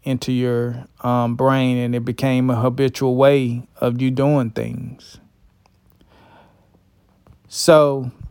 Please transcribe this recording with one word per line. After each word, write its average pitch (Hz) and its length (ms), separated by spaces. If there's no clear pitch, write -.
into 127 280
your, 120 540
um, 120 320
brain, 131 420
and 123 200
it 120 80
became 127 440
a 127 60
habitual 127 640
way 131 520
of 123 200
you 131 100
doing 135 400
things. 117 680
So 143 640